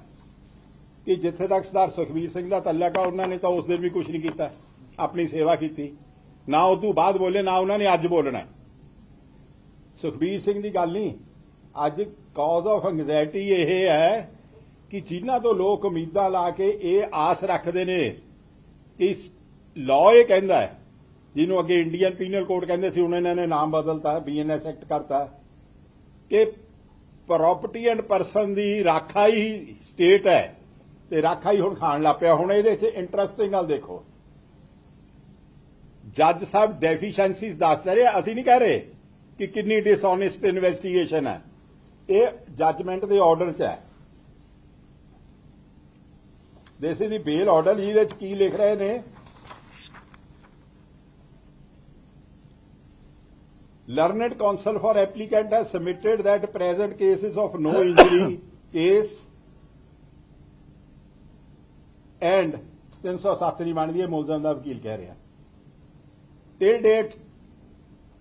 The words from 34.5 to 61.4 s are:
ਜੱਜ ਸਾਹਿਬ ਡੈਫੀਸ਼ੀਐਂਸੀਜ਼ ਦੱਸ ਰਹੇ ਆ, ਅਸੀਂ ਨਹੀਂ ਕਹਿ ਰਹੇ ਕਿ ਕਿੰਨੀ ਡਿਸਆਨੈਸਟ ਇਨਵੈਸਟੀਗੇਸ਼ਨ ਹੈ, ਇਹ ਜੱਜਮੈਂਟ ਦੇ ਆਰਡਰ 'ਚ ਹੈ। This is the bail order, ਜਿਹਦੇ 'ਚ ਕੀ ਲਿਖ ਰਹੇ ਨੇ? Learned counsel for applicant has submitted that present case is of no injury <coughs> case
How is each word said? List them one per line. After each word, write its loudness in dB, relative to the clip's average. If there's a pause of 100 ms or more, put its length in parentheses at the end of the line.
ਜੱਜ 2
ਸਾਹਿਬ 0
ਡੈਫੀਸ਼ੀਐਂਸੀਜ਼ -2
ਦੱਸ 0
ਰਹੇ 4
ਆ, 2
ਅਸੀਂ -2
ਨਹੀਂ -6
ਕਹਿ 6
ਰਹੇ 4 (600)
ਕਿ -4
ਕਿੰਨੀ 0
ਡਿਸਆਨੈਸਟ 2
ਇਨਵੈਸਟੀਗੇਸ਼ਨ 0
ਹੈ, -6 (680)
ਇਹ 4 (280)
ਜੱਜਮੈਂਟ -2
ਦੇ 2
ਆਰਡਰ 4
'ਚ -6
ਹੈ। -4 (3000)
This -4
is -4
the -4
bail 2
order, 4
ਜਿਹਦੇ 2
'ਚ -2
ਕੀ -10
ਲਿਖ 2
ਰਹੇ 2
ਨੇ? -4 (4000)
Learned 0
counsel -2
for 0
applicant 0
has 0 (100)
submitted -2
that 0
present -4
case 2
is -6
of -4
no 2
injury 4
<coughs> -16
case 0 (3000)